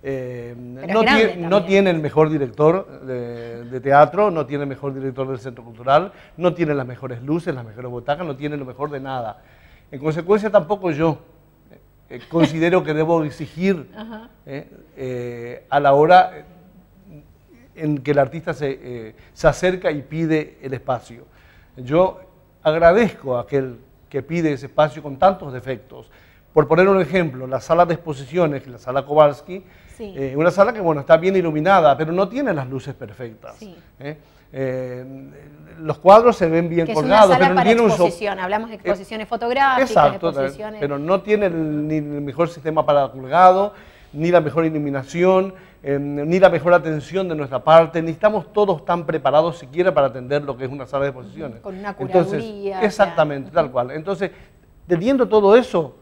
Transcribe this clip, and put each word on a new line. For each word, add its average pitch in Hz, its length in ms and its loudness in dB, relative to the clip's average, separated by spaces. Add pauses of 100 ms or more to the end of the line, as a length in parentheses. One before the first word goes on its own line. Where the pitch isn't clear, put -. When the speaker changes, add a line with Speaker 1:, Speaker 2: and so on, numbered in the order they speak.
Speaker 1:
eh, 123 480 -10 (220)
Speaker 2:
Pero 131 120 -14
es 185 60 -4
Speaker 1:
no 220 80 2
Speaker 2:
grande 220 220 4 (100)
Speaker 1:
tie-, 180 40 -12
no 175 120 -8
Speaker 2:
también. 190 160 2
Speaker 1:
tiene 196 260 2
el 165 80 0
mejor 151 300 2
director 151 760 -2
de, 120 580 -10
de 123 160 -10
teatro, 147 520 4
no 156 140 -4
tiene 143 180 -6
el 139 60 -6
mejor 135 240 -10
director 135 360 -8
del 131 100 -8
Centro 120 240 -16
Cultural, 127 480 0 (240)
no 170 180 0
tiene 151 200 -2
las 135 120 -4
mejores 123 380 -12
luces, 160 320 -4
las 123 80 -12
mejores 113 260 -14
butacas, 143 380 -6
no 139 80 -8
tiene 147 220 -8
lo 139 80 -10
mejor 127 260 -8
de 143 80 -10
nada. 127 420 -10 (500)
En 131 100 -14
consecuencia, 175 480 -2
tampoco 196 420 0
yo, 151 280 -2 (920)
eh, 127 100 -16 (100)
considero 165 540 0
que 151 100 -6
debo 160 300 0
exigir, 160 720 -6
Speaker 2:
<laughs> - 40 -20
Ajá. 220 300 -18 (180)
Speaker 1:
eh, 139 240 -16 (280)
eh, 123 720 -12
a 139 100 2
la 143 140 4
hora 151 520 6 (1300)
en 151 260 -4
que 143 120 -4
el 143 80 4
artista 151 340 -2
se, 139 280 -6
eh, 117 340 -14 (160)
se - 160 0
acerca 180 420 0
y 147 120 -4
pide 156 600 -4
el 135 120 -10
espacio. 120 500 -8 (540)
Yo 139 420 0 (420)
agradezco 165 760 2
a 120 60 -4
aquel 131 340 -4 (320)
que 135 120 -6
pide 160 300 -2
ese 131 140 -8
espacio 151 360 -2
con 139 160 -12
tantos 180 360 0
defectos. 127 580 -12 (400)
Por 156 160 4
poner 175 200 4
un 190 140 4
ejemplo, 143 460 -2
la 131 140 -4
sala 170 240 4
de 165 100 -2
exposiciones, 147 720 -4
la 123 120 -18
sala 135 260 -4
Kowalski, 151 580 2 (340)
Speaker 2:
Sí. 214 200 -14
Speaker 1:
eh, 135 180 -6
una 160 140 2
sala 202 240 2
que, 220 80 -8
bueno, 160 200 -2
está 160 160 4
bien 185 180 0
iluminada, 165 600 2
pero 160 160 -4
no 190 160 0
tiene 247 240 -6
las 135 160 -6
luces 131 280 -12
perfectas, 117 640 -16
Speaker 2:
Sí. 196 180 -20 (240)
Speaker 1:
¿eh? 147 180 -14 (340)
Eh, 127 540 -8 (760)
los 156 200 -6
cuadros 226 360 8
se 175 140 0
ven 170 180 2
bien 165 200 0
Speaker 2:
Que 160 60 -4
es 156 40 0
una 151 100 0
Speaker 1:
colgados, 208 260 8
Speaker 2:
sala - 60 4
Speaker 1:
pero - 100 6
no 185 80 2
Speaker 2:
para 202 120 2
Speaker 1:
tiene 233 120 4
un 226 80 4
so-, - 40 2 (120)
Speaker 2:
exposición, 196 340 -4
hablamos 208 300 -4
de 226 60 -14
Speaker 1:
eh, 185 40 -18
Speaker 2:
exposiciones 196 480 -6
fotográficas, 254 640 0
Speaker 1:
exacto, 170 380 2
Speaker 2:
exposiciones 139 500 -6
Speaker 1:
pero 143 180 -4
no 180 240 0
tiene 208 240 0
el, 156 420 -4
ni 156 100 -2
el 151 60 -4 (180)
mejor 143 280 -4
sistema 156 340 -4
para 143 280 2
colgado, 185 600 4 (400)
ni 160 180 -2
la 175 100 6
mejor 156 240 -2
iluminación, 165 880 0 (300)
eh, 139 160 -2
ni 143 400 -2
la 185 100 8
mejor 165 240 2
atención 160 560 -2
de 160 60 -6
nuestra 135 280 -6
parte. 160 380 6
Ni 165 100 -4
estamos 214 400 -2
todos 196 340 0
tan 175 200 -4
preparados 156 540 0
siquiera 170 340 -2
para 143 140 2
atender 131 340 -4
lo 139 160 -8
que 131 80 -8
es 127 60 -8
una 139 160 -12
sala 139 180 -4
de 143 60 -2
exposiciones. 127 480 -14
Speaker 2:
Con 185 180 -14
una 202 220 -10
Speaker 1:
Entonces, 185 420 0
Speaker 2:
curaduría, 202 400 -8
Speaker 1:
exactamente, 170 680 0
Speaker 2:
o 143 40 -20
sea, 170 80 2
Speaker 1:
tal 143 100 -4
cual. 127 200 -4
Entonces, 165 400 -6 (560)
teniendo 220 400 2
todo 208 280 6
eso 185 460 0